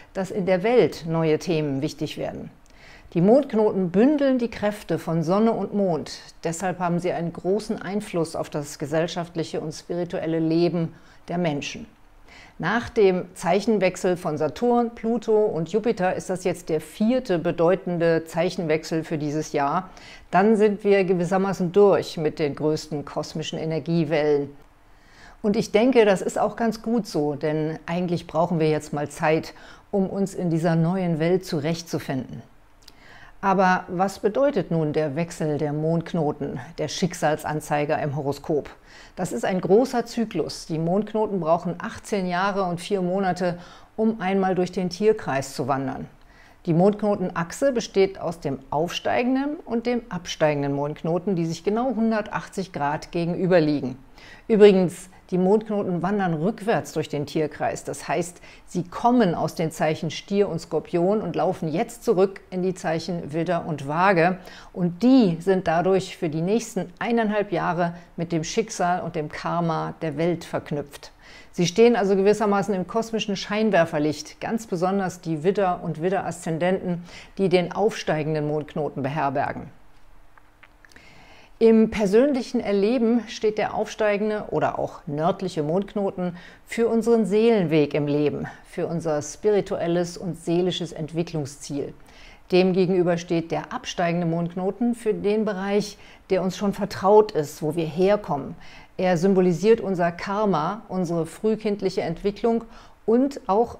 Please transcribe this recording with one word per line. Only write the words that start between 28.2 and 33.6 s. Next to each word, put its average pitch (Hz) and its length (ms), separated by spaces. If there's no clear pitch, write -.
brauchen 170 320
wir 156 100
jetzt 151 220
mal 147 160
Zeit, 160 440
um 190 180
uns 196 240
in 180 160
dieser 165 280
neuen 170 420
Welt 180 260
zurechtzufinden. 147 1000
Aber 185 460